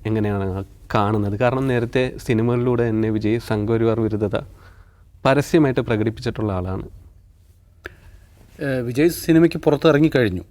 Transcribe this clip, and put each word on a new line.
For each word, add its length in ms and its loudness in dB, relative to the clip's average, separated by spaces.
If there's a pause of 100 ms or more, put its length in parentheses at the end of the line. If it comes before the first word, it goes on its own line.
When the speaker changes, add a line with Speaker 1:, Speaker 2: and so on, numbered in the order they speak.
Speaker 1:
എങ്ങനെയാണ് 400 -2
അങ്ങ് 140 -6 (320)
കാണുന്നത്? 480 0
കാരണം 280 0
നേരത്തെ 320 0 (240)
സിനിമകളിലൂടെ 640 0
തന്നെ 260 0
വിജയ് 220 0 (100)
സംഘപരിവാർ 560 0
വിരുദ്ധത 340 -2 (840)
പരസ്യമായിട്ട് 640 2
പ്രകടിപ്പിച്ചിട്ടുള്ള 680 -2
ആളാണ്. 260 -6 (1800)
Speaker 2:
ഏഹ്, 220 -2
വിജയ് 200 2 (160)
സിനിമയ്ക്ക് 400 4
പുറത്ത് 280 4
ഇറങ്ങിക്കഴിഞ്ഞു. 580 2